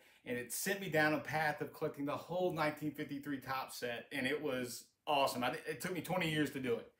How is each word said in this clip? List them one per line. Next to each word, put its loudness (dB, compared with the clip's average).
and -2
it -6
sent 0
me -4
down 6
a 4
path 0
of -6
collecting -4
the 0
whole 0
nineteen 0
fifty-three -4
Topps -4
set, -4
and 0
it 0
was -2
awesome. 4
I, 2
it -4
took -2
me -2
twenty 2
years 4
to -4
do 2
it. -4